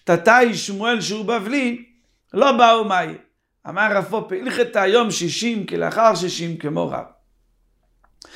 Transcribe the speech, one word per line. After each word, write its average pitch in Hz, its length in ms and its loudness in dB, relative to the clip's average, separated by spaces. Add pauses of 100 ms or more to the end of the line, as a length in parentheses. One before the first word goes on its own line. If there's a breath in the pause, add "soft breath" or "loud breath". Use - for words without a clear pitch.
תתאי 220 500 6
שמואל 202 460 -4
שהוא 202 240 -6
בבלי, 233 600 -4 (500)
לא 269 180 2
באו 233 320 4
מאי. 175 300 -2 (540)
אמר 202 280 -2
רב 185 80 0
פופה, 196 300 -6
הלכתא 233 520 -2
יום 220 240 4
שישים 180 560 -4
כלאחר 185 480 2
שישים 170 420 -6
כמו 156 340 -4
רב. 123 140 -8 (1300 loud breath)